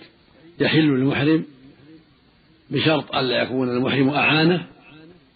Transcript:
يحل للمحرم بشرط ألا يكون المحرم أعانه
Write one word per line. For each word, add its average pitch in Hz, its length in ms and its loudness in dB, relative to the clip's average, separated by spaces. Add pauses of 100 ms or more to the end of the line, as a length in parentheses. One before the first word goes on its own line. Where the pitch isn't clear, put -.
(600)
يحل 143 260 2
للمحرم 143 600 0 (1200)
بشرط 143 460 -2
ألا 123 280 -2
يكون 127 260 -4
المحرم 131 400 0
أعانه 156 580 0 (680)